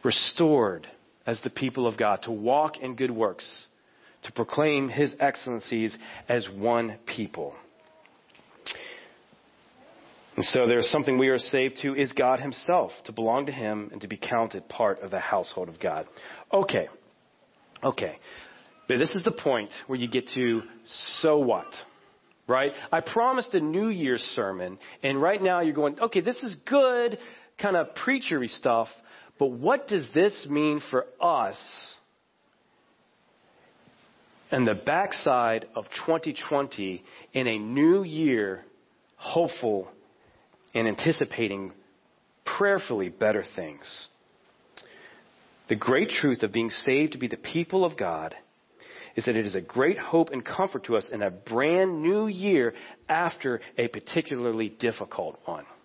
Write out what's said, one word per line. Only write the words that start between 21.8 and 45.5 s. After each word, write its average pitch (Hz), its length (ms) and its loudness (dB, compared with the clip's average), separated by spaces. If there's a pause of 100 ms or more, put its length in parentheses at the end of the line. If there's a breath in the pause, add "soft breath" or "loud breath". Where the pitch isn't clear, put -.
Right? 135 260 2 (200 loud breath)
I 165 80 4
promised 247 540 0
a 175 60 4
New 170 280 0
Year's 143 340 0
sermon, 95 560 -4 (240 loud breath)
and 135 180 0
right 190 220 2
now 180 180 4
you're 156 140 2
going, 147 240 0
"Okay, 226 220 2
this 240 240 -2
is 202 100 -8 (100)
good, 247 540 4 (400 loud breath)
kind 196 180 2
of 160 180 0
preachery 170 540 0
stuff, 120 400 2 (500 loud breath)
but 139 100 4
what 180 400 0
does 165 220 0
this 196 360 2
mean 147 320 2
for 127 280 -2 (140)
us 131 760 -2 (2500)
in 131 120 2
the 107 100 4
backside 127 1000 2
of 110 160 -8 (160)
twenty 160 260 0
twenty 104 720 -4 (280 loud breath)
in 127 160 0
a 110 100 0
new 147 460 4
year, 131 600 0 (520)
hopeful - 760 -2 (840 soft breath)
and 113 140 0
anticipating 104 840 -2 (720)
prayerfully 180 640 0
better 107 340 2
things?" - 680 -12 (1600 loud breath)